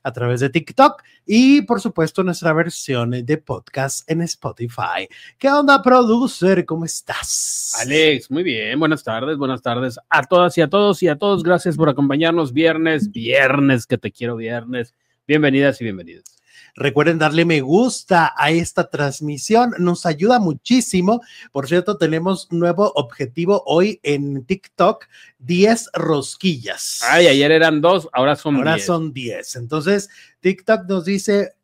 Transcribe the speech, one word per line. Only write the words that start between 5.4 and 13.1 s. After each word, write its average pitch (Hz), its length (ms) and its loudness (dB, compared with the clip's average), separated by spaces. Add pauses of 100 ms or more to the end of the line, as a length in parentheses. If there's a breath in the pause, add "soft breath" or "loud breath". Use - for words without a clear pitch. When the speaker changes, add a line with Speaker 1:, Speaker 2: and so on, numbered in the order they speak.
Speaker 1:
onda, 277 320 4
producer? 240 800 2
¿Cómo 165 180 -6
estás? - 960 -8
Speaker 2:
Alex, 143 520 0
muy 156 100 -2
bien. 120 380 -4
Buenas 156 240 0
tardes, 127 340 -6
buenas 131 240 -6
tardes 123 380 -6 (100)
a 151 140 0
todas 175 340 2
y 165 40 2
a 151 60 4
todos 196 360 0
y 180 40 2
a 147 80 0
todos. 196 280 -2
Gracias 170 340 0
por 151 120 2
acompañarnos 143 640 0
viernes, 160 580 0